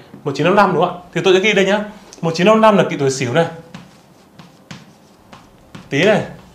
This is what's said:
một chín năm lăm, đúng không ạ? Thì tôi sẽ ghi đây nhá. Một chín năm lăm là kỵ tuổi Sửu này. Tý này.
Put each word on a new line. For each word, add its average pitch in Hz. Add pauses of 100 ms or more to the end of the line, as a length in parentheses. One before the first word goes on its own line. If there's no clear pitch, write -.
(240)
một 143
chín 147
năm 185
lăm, 202
đúng 156
không 180
ạ? - (120)
Thì 170
tôi 185
sẽ 190
ghi 214
đây 196
nhá. 208 (360)
Một 165
chín 175
năm 220
lăm 214
là 160
kỵ 165
tuổi 139
Sửu 127
này. 165 (2500)
Tý 143
này. 196 (320)